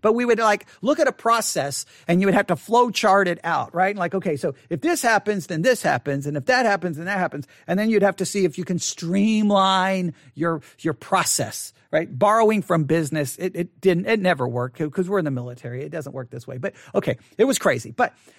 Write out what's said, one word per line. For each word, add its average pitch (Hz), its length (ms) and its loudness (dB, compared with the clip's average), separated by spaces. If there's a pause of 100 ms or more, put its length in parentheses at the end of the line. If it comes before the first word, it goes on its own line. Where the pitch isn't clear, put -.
But 220 120 4
we 240 120 0
would, 233 140 2
like, 214 280 2 (140)
look 277 180 0
at 294 80 4
a 240 40 2
process 190 760 -2 (220)
and 175 140 2
you 196 60 2
would 190 80 4
have 202 120 2
to 175 80 0
flow 233 360 2
chart 196 360 4
it 170 160 -4
out, 156 300 -2
right? 190 220 0
Like, 175 180 -4
okay, 170 240 -2
so 143 160 -4 (160)
if 131 120 -6
this 339 200 0
happens, 208 460 0
then 160 160 -4
this 247 180 2
happens. 143 460 -2
And 147 100 -4
if 139 80 -6
that 254 200 2
happens, 180 320 0
then 165 100 -8
that 202 100 -2
happens. 156 300 -4 (180)
And 180 140 -2
then 214 100 0
you'd 208 140 4
have 196 140 2
to 185 80 -4
see 196 200 0
if 156 120 -4
you 180 60 -6
can 175 140 -4
streamline 190 1400 0 (220)
your, 160 260 -2 (180)
your 160 140 -2
process, - 800 -2 (180)
right? 160 160 0 (100)
Borrowing 214 440 4
from 165 220 0
business, 151 540 -2
it, 185 180 -6
it 175 260 -8
didn't, 190 240 2
it 220 140 0
never 165 280 0
worked 123 300 -6
'cause 170 320 -4
we're 202 100 0
in 170 60 0
the 143 60 -2
military. 123 520 -8
It 151 60 -12
doesn't 143 240 -10
work 131 160 -10
this 120 160 -16
way. - 120 -12
But - 160 -8 (200)
okay, 160 240 0 (200)
it 220 80 6
was 269 120 2
crazy. 123 340 0
But 233 220 0 (260)